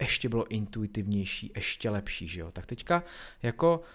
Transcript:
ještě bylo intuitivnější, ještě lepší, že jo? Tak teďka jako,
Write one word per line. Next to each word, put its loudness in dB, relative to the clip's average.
ještě 2
bylo 2
intuitivnější, 0
ještě -2
lepší, -2
že -6
jo? -6
Tak -8
teďka 0
jako, 4